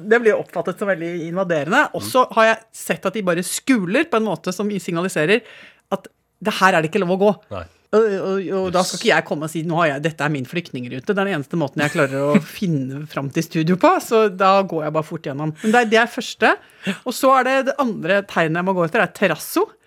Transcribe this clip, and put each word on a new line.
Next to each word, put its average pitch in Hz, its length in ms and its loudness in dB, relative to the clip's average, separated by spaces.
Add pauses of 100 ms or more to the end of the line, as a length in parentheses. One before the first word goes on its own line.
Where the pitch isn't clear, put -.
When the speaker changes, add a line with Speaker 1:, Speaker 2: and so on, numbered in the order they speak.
Speaker 1:
det 233 140 4
blir 214 160 4
oppfattet 175 400 -6
som 208 80 -6
veldig 170 260 -2 (140)
invaderende. 175 680 0
Og 170 140 -6
så 254 160 2 (160)
har 220 140 6
jeg - 100 -6 (100)
sett - 340 -6
at 185 80 -4
de 220 80 -4
bare 180 200 0
skuler 220 640 0
på 247 160 0
en - 80 -2
måte 180 240 -6
som 208 160 -4
signaliserer 180 720 -2 (480)
at - 160 -6 (360)
det 202 120 -2
her 190 200 4
er 160 80 4
det 160 100 -2
ikke - 100 0
lov 180 160 0
å - 0 -
gå. 202 160 4 (160)
Speaker 2:
Nei. 90 140 -10 (300)
Speaker 1:
Og, 214 80 6
og, 190 360 -2 (200)
og 190 60 -2 (100)
da 180 80 4
skal 185 160 -4
Speaker 2:
Yes. - 20 -10
Speaker 1:
ikke - 140 -2
jeg 160 100 2
komme 156 220 -4
og 156 60 -8
si, 165 100 -4
«Nå 165 160 -2
har 175 80 4
jeg, 143 160 -2
dette 156 240 -4
er - 20 0
min 143 160 -4
flyktningerute.» 131 640 -8
Det 208 80 0
er 196 160 0
den 180 80 -2
eneste 143 180 -6
måten 151 240 -2
jeg 147 140 0
klarer 139 240 0
å 143 280 4
<laughs> - 120 -16
finne 143 480 -4
fram 139 240 -6
til 165 160 -2
studio 165 320 0
på, 302 220 6
så 220 280 2
da 190 380 4
går 160 180 -4
jeg 151 80 -4
bare 156 140 -2
fort 156 180 -10
gjennom. 151 380 -4
Men 220 100 2
det 240 80 6
er, 233 140 2
det 220 80 6
er 226 80 -2
første. - 400 -2 (560)
Og 254 80 -4
så 262 240 2
er 254 80 2
det, 269 80 2 (160)
det 269 80 -4
andre 196 480 0
tegnet 165 340 0
jeg 180 80 -2
må 190 80 0
gå 175 80 2
etter, 185 220 2
er - 80 -6
terrasso. 196 500 0 (220)